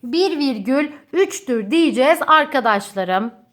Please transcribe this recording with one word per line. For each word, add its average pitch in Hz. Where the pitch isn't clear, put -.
bir 320
virgül 269
üçtür 254
diyeceğiz 294
arkadaşlarım. 226